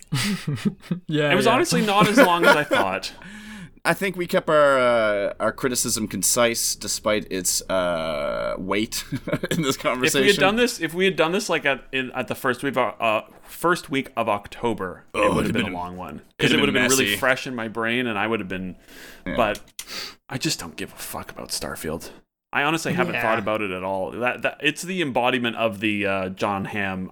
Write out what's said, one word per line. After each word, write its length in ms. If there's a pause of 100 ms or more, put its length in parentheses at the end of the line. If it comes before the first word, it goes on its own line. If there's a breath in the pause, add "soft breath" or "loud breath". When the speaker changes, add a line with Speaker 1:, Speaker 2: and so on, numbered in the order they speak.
(120)
Speaker 1:
<laughs> 960
Yeah, 240
Speaker 2:
It 40
was 100
Speaker 1:
yeah. 80
Speaker 2:
honestly 320
not 220
as 100
long 280
as 100
I 80
Speaker 1:
<laughs> 120
Speaker 2:
thought. 380 (720 loud breath)
Speaker 3:
I 120
think 200
we 120
kept 200
our, 300
uh, 640
our 120
criticism 560
concise 680
despite 560
its, 360
uh, 920
weight 480
<laughs> 40 (380)
in 140
this 120
Speaker 2:
If 80
we 60
Speaker 3:
conversation. 380
Speaker 2:
had 120
done 160
this, 240
if 140
we 120
had 100
done 160
this, 180
like, 160
at, 260
in, 200
at 160
the 80
first 260
week 160
of, 240
uh, 200 (200)
first 480
week 260
of 140
October, 760 (100)
Speaker 3:
Oh, 80
Speaker 2:
it 100
would 120
Speaker 3:
it'd 0
Speaker 2:
have 80
been 120
Speaker 3:
been 80
Speaker 2:
a 40
long 200
one. 220 (180)
'Cause 80
Speaker 3:
it'd 60
Speaker 2:
it 20
Speaker 3:
have 80
Speaker 2:
would 60
have 60
Speaker 3:
been 100
Speaker 2:
been 80
really 140
Speaker 3:
messy. 120
Speaker 2:
fresh 300
in 80
my 140
brain, 360
and 140
I 80
would 120
have 100
been, 260 (500 loud breath)
Speaker 3:
Yeah. 100
Speaker 2:
but 240 (720 loud breath)
I 80
just 220
don't 160
give 180
a 40
fuck 340
about 180
Starfield. 640 (420)
I 100
honestly 300
haven't 220
Speaker 1:
Yeah. 80
Speaker 2:
thought 160
about 220
it 100
at 120
all. 280
That, 320
that, 180
it's 220
the 180
embodiment 540
of 240
the, 260
uh, 240
John 360
Hamm, 460